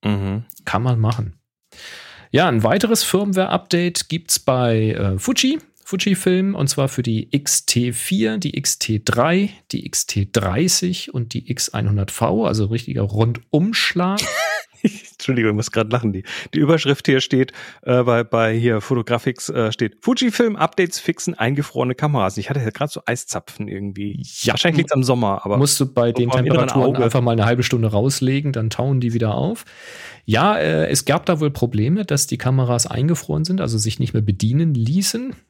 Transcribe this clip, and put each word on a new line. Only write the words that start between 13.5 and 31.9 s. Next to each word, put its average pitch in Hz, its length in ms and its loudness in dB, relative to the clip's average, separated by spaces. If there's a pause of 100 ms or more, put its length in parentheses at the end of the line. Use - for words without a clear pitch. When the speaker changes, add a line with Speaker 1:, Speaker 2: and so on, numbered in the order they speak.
Speaker 1:
<laughs> - 220 -20
Entschuldigung, 127 640 -2
ich 104 60 0
muss - 160 -2
grad 110 200 -2
lachen. 117 220 0
Die, 92 120 -8 (280)
die 156 60 0
Überschrift 147 480 2
hier 131 140 4
steht, 131 320 0 (280)
äh, 127 220 2
bei, 117 200 2
bei 113 320 2
hier 113 260 2
Fotografix, 120 680 -2
äh, 110 220 0
steht, - 300 -4
„Fujifilm 233 560 0
Updates 170 420 -2
fixen - 340 -4
eingefrorene 131 600 -2
Kameras.“ 120 420 0
Ich 104 140 -6
hatte 139 80 -2
ja 110 100 -2
grad 147 220 -6
so - 160 -12
Eiszapfen - 600 -8
irgendwie. 101 540 -8 (200)
Speaker 2:
Ja. 120 120 -6
Speaker 1:
Wahrscheinlich 160 240 0
liegt's 156 160 0
am 135 100 2
Sommer, 120 400 0
aber 101 140 0
Speaker 2:
Musst 139 220 2
du 131 120 0
bei 120 180 2
Speaker 1:
so 117 40 -2
Speaker 2:
den 123 160 0
Speaker 1:
vor 127 100 2
dem 123 60 2
inneren 123 220 2
Speaker 2:
Temperaturen 127 300 2
Speaker 1:
Auge. 127 60 2
Speaker 2:
einfach 117 180 2
mal 120 100 2
eine 110 140 4
halbe 123 180 2
Stunde 117 240 0
rauslegen, 131 680 0
dann 113 160 -2
tauen 131 320 0
die 117 120 -2
wieder 113 200 0
auf. 156 320 -2 (600)
Ja, 156 300 4
äh, - 320 2
es - 180 0
gab 143 200 2
da 170 140 2
wohl 151 100 0
Probleme, 135 560 0